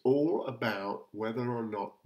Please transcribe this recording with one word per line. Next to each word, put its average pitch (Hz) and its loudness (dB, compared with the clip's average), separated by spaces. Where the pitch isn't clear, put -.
all 147 4
about 104 -2
whether 113 -4
or 117 -2
not 104 -6